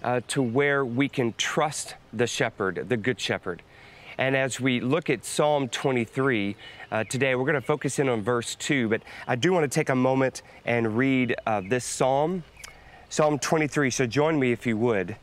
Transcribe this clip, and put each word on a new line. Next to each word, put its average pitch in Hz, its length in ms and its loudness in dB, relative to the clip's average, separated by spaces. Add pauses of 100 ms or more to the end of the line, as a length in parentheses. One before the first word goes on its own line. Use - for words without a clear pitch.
uh, 120 240 0
to 143 140 0
where 139 420 2
we 127 240 0
can 117 300 0
trust - 560 -2 (180)
the 110 140 2
shepherd, 98 640 -2
the 123 80 2
good 107 200 -2
shepherd. 95 440 -4 (560)
And 135 180 2
as 131 240 -2
we 123 200 2
look 135 280 0
at 123 160 0
Psalm 147 460 2
twenty-three, 120 840 0 (380)
uh, 110 120 -2
today, 131 300 0
we're 127 120 0
gonna 143 160 0
focus 147 360 -2
in 135 120 2
on 113 100 2
verse 117 360 -2
two, 123 340 0
but 107 100 2 (260)
I 127 100 0
do 170 180 2
wanna 156 140 2
take 156 200 0
a 135 60 2
moment 131 480 2 (240)
and 113 320 0
read, 131 360 2 (120)
uh, 104 200 0
this 123 200 -2
psalm, 151 580 0 (640)
Psalm 151 300 2
twenty-three. 151 500 2
So 131 160 0
join 147 340 2
me 127 140 2
if 113 140 -4
you 113 100 0
would. 107 460 0